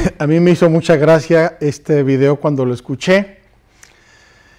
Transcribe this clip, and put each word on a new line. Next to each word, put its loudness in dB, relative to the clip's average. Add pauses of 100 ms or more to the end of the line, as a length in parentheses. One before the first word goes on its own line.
<laughs> -6
a -4
mí 0
me 2
hizo 2
mucha 0
gracia 0
este -2
video 0
cuando -4
lo -4
escuché. -4 (1200)